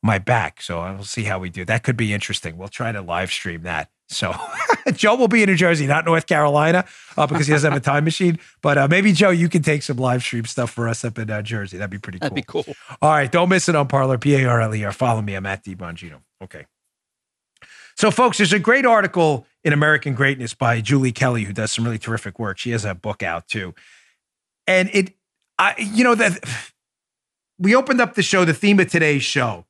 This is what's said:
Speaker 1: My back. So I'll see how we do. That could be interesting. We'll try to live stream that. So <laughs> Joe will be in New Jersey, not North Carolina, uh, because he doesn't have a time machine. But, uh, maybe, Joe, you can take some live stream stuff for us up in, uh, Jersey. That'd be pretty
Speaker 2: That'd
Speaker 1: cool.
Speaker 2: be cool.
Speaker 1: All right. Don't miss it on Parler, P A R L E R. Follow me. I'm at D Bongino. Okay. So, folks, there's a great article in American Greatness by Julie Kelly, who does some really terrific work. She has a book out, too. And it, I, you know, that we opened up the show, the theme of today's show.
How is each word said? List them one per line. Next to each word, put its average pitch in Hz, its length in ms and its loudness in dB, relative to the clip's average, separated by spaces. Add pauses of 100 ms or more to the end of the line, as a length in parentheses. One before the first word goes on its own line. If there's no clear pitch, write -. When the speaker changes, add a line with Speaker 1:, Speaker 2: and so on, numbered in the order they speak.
Speaker 1:
My 107 160 2
back. 95 440 -2
So 85 180 -8
I'll 95 220 -10
see 104 220 -8
how 98 140 -4
we 92 120 -8
do. 87 140 -10
That 110 180 -2
could 123 140 -2
be 110 160 -2
interesting. 104 440 -6
We'll 95 120 -14
try 113 240 -8
to 101 100 -8
live 87 300 -4
stream 85 300 -8
that. 82 280 -8 (180)
So - 280 -6 (280)
<laughs> 427 280 -2
Joe 214 240 2
will 254 100 4
be 220 160 4
in 196 60 4
New 190 80 2
Jersey, 160 300 2
not 151 180 2
North 165 240 0
Carolina, 151 560 2 (320)
uh, 151 100 2
because 147 220 0
he 151 40 4
doesn't 147 200 4
have 135 80 0
a - 40 -12
time 147 200 2
machine. 165 340 0 (240)
But, 143 160 4
uh, 139 80 4
maybe, 196 260 4
Joe, 185 180 4
you 170 180 2
can 156 140 2
take 147 200 0
some 135 140 -6
live 123 260 0
stream 117 220 -6
stuff 117 260 -6
for 117 180 -4
us 113 160 -6
up 113 140 -6
in, 110 100 -6
uh, 107 140 -4
Jersey. 104 360 -8
That'd 98 120 -8
be 98 80 -12
pretty 180 200 -14
Speaker 2:
That'd 147 280 -6
Speaker 1:
cool. 156 160 -6
Speaker 2:
be 147 100 -10
cool. - 40 -14 (260)
Speaker 1:
All 151 80 4
right. 143 220 0
Don't 175 160 2
miss 185 200 2
it 170 60 2
on 143 140 2
Parler, 135 280 2
P 139 200 2
A 131 80 2
R 120 160 2
L 110 140 -2
E 107 100 -4
R. 101 80 -4
Follow 113 300 0
me. 101 120 -6
I'm 95 120 -8
at 98 180 -8
D 95 100 -12
Bongino. 85 460 -14 (200)
Okay. 87 260 -18 (1300)
So, 208 160 4
folks, 233 240 4
there's 185 160 4
a 202 80 2
great 262 260 2
article 180 580 2 (200)
in 151 80 2
American 147 420 2
Greatness 131 400 -2
by 117 280 0
Julie 131 280 2
Kelly, 120 340 0
who 101 80 -8
does 107 200 -4
some 117 120 -2
really 117 140 -4
terrific 110 400 -8
work. 104 200 -6
She 120 120 -8
has 117 140 -2
a 98 100 -6
book 101 300 -8
out, 85 240 -6
too. 95 260 -8 (960)
And 185 240 2
it, 190 220 0 (440)
I, 190 200 2
you 214 260 0
know, 240 100 6
that 208 240 2 (1200)
we 196 160 4
opened 262 260 2
up - 140 0
the 196 80 0
show, 185 220 2
the 160 100 2
theme 202 240 4
of 180 100 4
today's 151 360 2
show. 110 460 -2